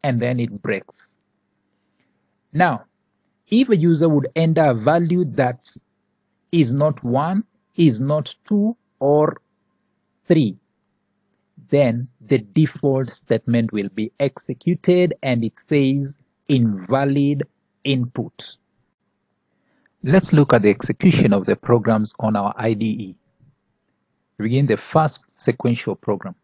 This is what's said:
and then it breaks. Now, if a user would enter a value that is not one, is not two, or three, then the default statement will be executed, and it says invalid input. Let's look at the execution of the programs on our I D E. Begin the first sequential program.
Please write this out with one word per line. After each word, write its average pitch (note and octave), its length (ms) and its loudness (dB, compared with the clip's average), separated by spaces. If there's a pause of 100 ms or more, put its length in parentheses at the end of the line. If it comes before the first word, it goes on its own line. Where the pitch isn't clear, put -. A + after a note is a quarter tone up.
and B2 180 -2
then B2 180 -2
it G#2 220 -6
breaks. - 340 -8 (1600)
Now, D#3 320 0 (640)
if B3 220 2
a G#3+ 80 4
user E3 320 2
would C#3+ 260 0
enter E3 300 2
a C3+ 80 4
value E3 520 0 (100)
that B2 320 -4 (840)
is D3 200 2
not C#3+ 320 -2
one, D3+ 400 -2 (320)
is C#3 240 2
not D3 340 -4 (140)
two, G#3 280 -2 (240)
or D3 380 2 (920)
three, C#3 300 2 (1120)
then B2+ 380 0 (120)
the B2 200 0
default C3+ 720 -2
statement A#2 600 -2
will G2+ 180 -4
be A2 300 -6
executed, E3+ 1000 -2
and A#2+ 220 -2
it A2 140 -6
says C#3 560 -2 (360)
invalid C#3 960 0 (400)
input. B2+ 760 -6 (1500)
Let's F3 300 2
look D3 200 6
at A#2 80 6
the G#2 80 4
execution - 640 2
of G2 120 0
the G#2 100 0
programs A2 640 0
on G#2+ 160 -2
our G2+ 220 -2
I A2+ 160 -2
D G#2+ 120 -4
E. G#2 300 -8 (1200)
Begin B2 300 0
the A2+ 100 2
first - 420 -2 (140)
sequential A#2 640 -2
program. G2 480 -8